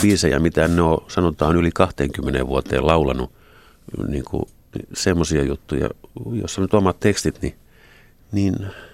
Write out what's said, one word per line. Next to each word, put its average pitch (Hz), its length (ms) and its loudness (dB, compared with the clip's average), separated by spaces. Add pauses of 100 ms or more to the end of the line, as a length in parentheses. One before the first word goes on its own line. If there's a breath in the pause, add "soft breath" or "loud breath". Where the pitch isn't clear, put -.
biisejä, 87 360 4
mitä 80 260 2
en 85 160 2
oo, 82 280 2
sanotaan, 85 480 0
yli 85 180 2
kahteenkymmeneen 69 720 -2
vuoteen 65 400 -2
laulanut, 67 460 2 (760 soft breath)
niin 71 160 -4
kun - 240 -6 (440)
semmosia 80 500 0
juttuja, 69 480 -4 (420)
jossa - 280 -6
nyt 95 140 0
omat 98 260 2
tekstit, - 420 0
niin, - 120 -4 (800 soft breath)
niin 101 340 -2 (280 loud breath)